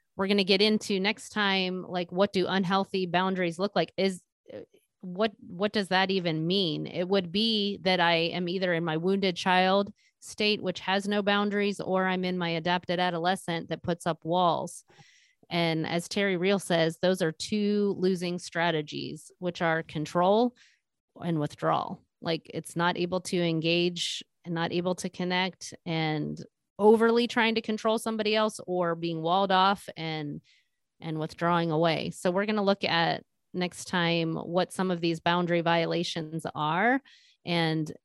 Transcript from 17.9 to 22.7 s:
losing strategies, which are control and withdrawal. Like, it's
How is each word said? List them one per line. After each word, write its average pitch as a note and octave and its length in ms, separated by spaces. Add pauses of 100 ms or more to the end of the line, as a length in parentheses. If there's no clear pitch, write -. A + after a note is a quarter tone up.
losing F3+ 400
strategies, D#3 1000
which F3 220
are E3 220
control F#3 720 (640)
and E3 200
withdrawal. D#3 600 (200)
Like, E3 340
it's - 220